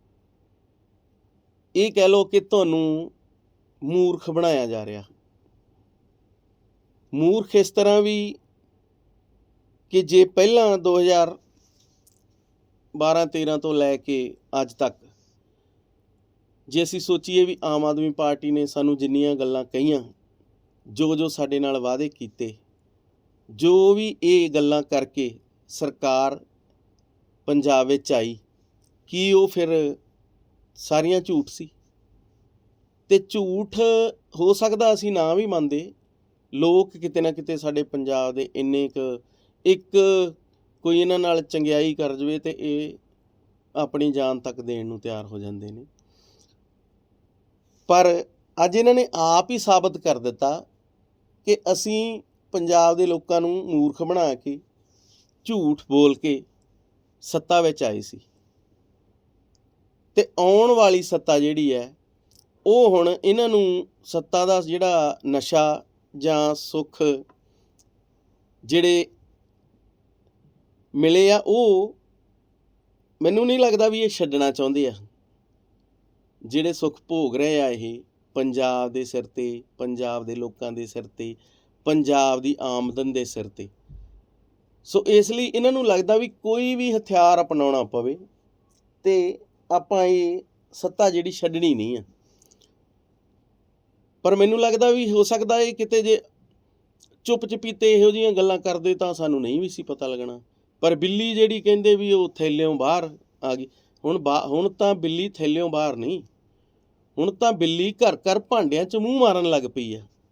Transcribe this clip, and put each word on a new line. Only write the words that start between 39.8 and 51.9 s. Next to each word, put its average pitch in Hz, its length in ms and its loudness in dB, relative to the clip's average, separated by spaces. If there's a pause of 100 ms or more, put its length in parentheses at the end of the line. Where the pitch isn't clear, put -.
ਕੋਈ 170 180 0
ਇਹਨਾਂ 180 200 0
ਨਾਲ 170 220 0
ਚੰਗਿਆਈ 151 520 -2
ਕਰ 143 220 -4
ਜਾਵੇ 147 240 -4
ਤੇ 160 200 -8
ਇਹ 151 340 -6 (800)
ਆਪਣੀ 147 360 -2
ਜਾਨ 131 280 -2
ਤੱਕ 123 220 -12
ਦੇਣ 117 240 -8
ਨੂੰ 113 140 -10
ਤਿਆਰ 107 260 -10
ਹੋ 104 140 -14
ਜਾਂਦੇ 104 320 -12
ਨੇ। 117 140 -20 (2000)
ਪਰ 175 380 4 (400)
ਅੱਜ 180 100 -2
ਇਹਨਾਂ 240 180 4
ਨੇ 247 200 2
ਆਪ 165 380 2
ਹੀ 247 60 -4
ਸਾਬਤ 190 400 2
ਕਰ 147 220 -2
ਦਿੱਤਾ 139 460 -4 (800)
ਕਿ 208 120 2 (140)
ਅਸੀਂ 214 500 -4 (300)